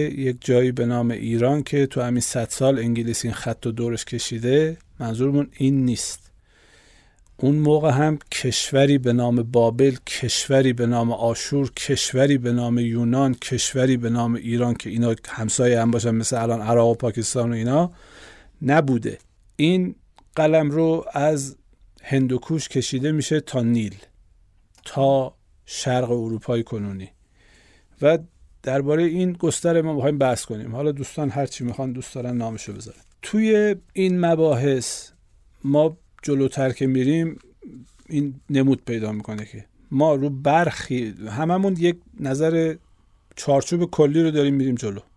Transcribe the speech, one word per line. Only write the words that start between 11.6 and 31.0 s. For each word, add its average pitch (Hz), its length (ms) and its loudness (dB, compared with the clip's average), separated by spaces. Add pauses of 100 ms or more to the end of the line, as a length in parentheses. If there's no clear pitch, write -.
کشوری 135 640 0
به 120 140 -2
نام 120 260 0
یونان، 120 560 2
کشوری 131 600 0
به 117 140 -2
نام 117 240 0
ایران 117 400 0
که - 160 -8
اینا 117 240 0 (140)
همسایه 117 520 0
هم 117 100 2
باشن، 117 200 0
مثل 113 320 -2
الان 117 180 -2
عراق 117 280 4
و 117 60 4
پاکستان 117 560 -2
و 117 40 -2
اینا، 135 380 0 (720)
نبوده. 131 560 0 (380)
این 180 380 2 (420)
قلم 156 340 4
رو 160 420 0
از 143 440 -2 (460)
هندوکوش 135 640 -2
کشیده 135 440 -2
می‌شه 151 280 0
تا 127 220 -4
نیل، 113 320 0 (920)
تا 135 500 0 (320)
شرق 123 440 -2
اروپای 113 520 -2
کنونی 101 480 -10 (920)
و 160 160 4 (440)
درباره 143 420 0
این 180 280 0
گستره 170 500 0
ما 156 120 -4
می‌خوایم 143 240 0
بحث 127 260 0
کنیم. 113 300 -10
حالا 147 180 -2
دوستان 139 380 -6